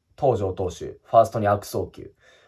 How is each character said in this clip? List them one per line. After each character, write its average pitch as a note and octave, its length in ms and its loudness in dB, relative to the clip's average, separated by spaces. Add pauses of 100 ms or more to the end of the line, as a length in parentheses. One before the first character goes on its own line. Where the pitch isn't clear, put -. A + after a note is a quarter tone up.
(200)
東 B2+ 180 2
條 F#2+ 160 -4
投 F#2 160 -6
手、 - 60 -12 (100)
フ D2 140 -14 (140)
ァ A2+ 80 10
ー A2 40 4
ス - 60 -6
ト A#2 80 -6
に G#2 80 0
悪 G2+ 180 0
送 F#2 220 -6
球。 - 240 -18 (360)